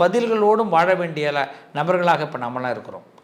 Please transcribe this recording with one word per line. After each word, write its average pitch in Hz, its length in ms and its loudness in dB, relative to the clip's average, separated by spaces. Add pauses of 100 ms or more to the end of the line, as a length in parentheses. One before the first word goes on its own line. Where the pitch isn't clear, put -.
பதில்களோடும் 214 720 2
வாழ 170 120 4 (140)
வேண்டிய 151 340 -2
ல-, 139 140 -2 (240)
நபர்களாக 165 540 0
இப்ப 139 180 -10
நம்மளாம் 123 300 -6
இருக்கிறோம். 95 300 -14 (180)